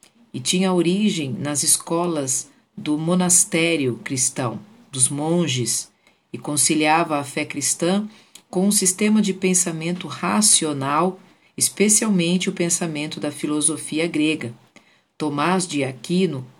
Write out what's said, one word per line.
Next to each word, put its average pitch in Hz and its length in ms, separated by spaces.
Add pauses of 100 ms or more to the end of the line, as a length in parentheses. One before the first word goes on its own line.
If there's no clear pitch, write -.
(320)
e 135 80
tinha 185 320
origem 170 640
nas 143 240
escolas 165 880 (260)
do 151 220
monastério 165 1080
cristão, 131 560 (320)
dos 131 200
monges, 147 840 (380)
e 123 60
conciliava 151 800
a 139 60
fé 147 220
cristã 185 600 (440)
com 185 160
um 208 40
sistema 214 520
de 190 100
pensamento 175 720
racional, 160 1120 (380)
especialmente 185 920
o - 20
pensamento 165 640
da 147 120
filosofia 151 760
grega. 151 460 (640)
Tomás 156 500
de 143 160
Aquino, 139 640 (160)